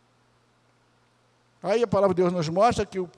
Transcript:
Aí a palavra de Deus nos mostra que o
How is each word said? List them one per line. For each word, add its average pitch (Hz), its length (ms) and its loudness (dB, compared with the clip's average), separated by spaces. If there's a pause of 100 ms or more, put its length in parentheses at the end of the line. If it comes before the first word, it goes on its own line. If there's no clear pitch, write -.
(1600)
Aí 214 200 0
a 233 40 0
palavra 196 280 2
de 175 80 0
Deus 180 100 2
nos 170 160 -4
mostra 202 380 0
que 190 140 -8
o 175 180 -8